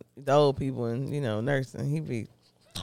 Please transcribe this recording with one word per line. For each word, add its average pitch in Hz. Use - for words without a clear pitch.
the 135
old 143
people 127
and, 120
you 147
know, 107
nursing. 135
He 147
be 131